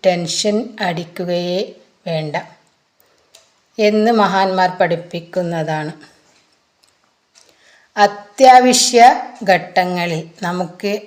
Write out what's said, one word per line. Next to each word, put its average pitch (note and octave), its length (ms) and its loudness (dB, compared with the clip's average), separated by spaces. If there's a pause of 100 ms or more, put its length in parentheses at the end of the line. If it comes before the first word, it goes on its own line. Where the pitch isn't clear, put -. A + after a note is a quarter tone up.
ടെൻഷൻ F3+ 520 -2 (300)
അടിക്കുകയേ F3 720 -6 (480)
വേണ്ട D#3 260 -6 (1400)
എന്ന് G#3+ 440 2
മഹാന്മാർ F#3+ 480 0 (120)
പഠിപ്പിക്കുന്നതാണ്. E3 1080 -6 (2000)
അത്യാവശ്യ B3 1040 4 (500)
ഘട്ടങ്ങളിൽ F3 720 -2 (240)
നമുക്ക് F3+ 460 -6 (140)